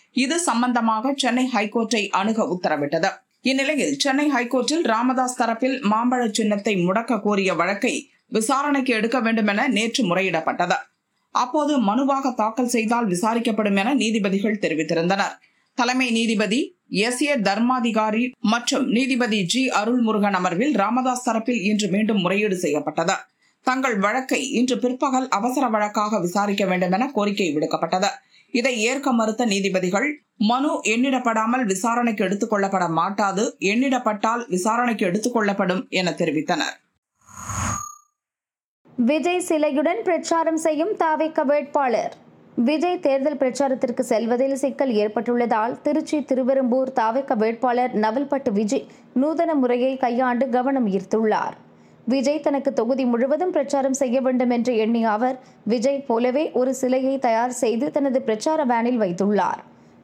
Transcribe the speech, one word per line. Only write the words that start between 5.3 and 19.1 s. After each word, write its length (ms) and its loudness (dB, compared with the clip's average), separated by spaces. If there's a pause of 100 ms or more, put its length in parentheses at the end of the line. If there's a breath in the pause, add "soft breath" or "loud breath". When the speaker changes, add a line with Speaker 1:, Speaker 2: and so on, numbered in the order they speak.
Speaker 1:
தரப்பில் 380 -2
மாம்பழ 500 2
சின்னத்தை 460 0
முடக்க 440 0
கோரிய 340 2
வழக்கை 560 -2 (160 soft breath)
விசாரணைக்கு 680 0
எடுக்க 260 0
வேண்டுமென 480 0
நேற்று 360 0
முறையிடப்பட்டது. 680 0 (560)
அப்போது 500 0
மனுவாக 540 0
தாக்கல் 320 -2
செய்தால் 420 0
விசாரிக்கப்படும் 720 0
என 160 0
நீதிபதிகள் 640 0
தெரிவித்திருந்தனர். 800 0 (360 soft breath)
தலைமை 360 0
நீதிபதி 640 0 (120)
எஸ் 340 0
ஏ 140 2
தர்மாதிகாரி 920 0 (100)
மற்றும் 460 0
நீதிபதி 580 0